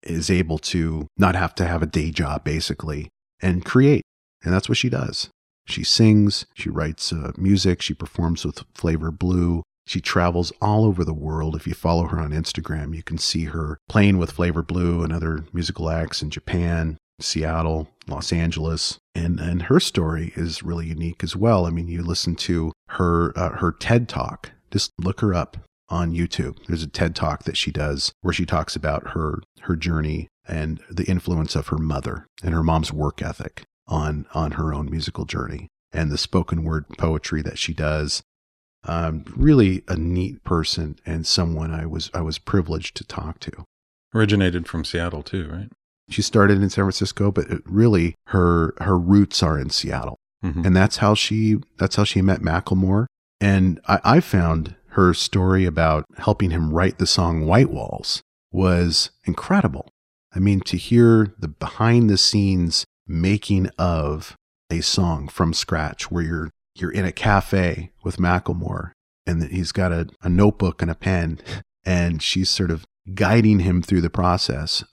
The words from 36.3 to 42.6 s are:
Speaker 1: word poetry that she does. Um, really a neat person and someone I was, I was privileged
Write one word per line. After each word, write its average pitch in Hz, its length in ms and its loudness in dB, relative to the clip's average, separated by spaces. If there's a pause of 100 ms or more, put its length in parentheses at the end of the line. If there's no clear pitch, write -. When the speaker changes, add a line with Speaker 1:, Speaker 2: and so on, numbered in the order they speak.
Speaker 1:
word 78 220 -4 (140)
poetry 78 420 -2
that - 180 -8
she - 140 -6
does. 76 500 -4 (600)
Um, 82 400 -4 (120)
really 123 520 6
a 87 80 -2
neat 87 480 -4
person 80 600 -2
and 82 220 -6
someone 80 460 -2
I 80 120 -6
was, 80 300 -8
I 85 60 -4
was 80 180 -4
privileged 82 600 -4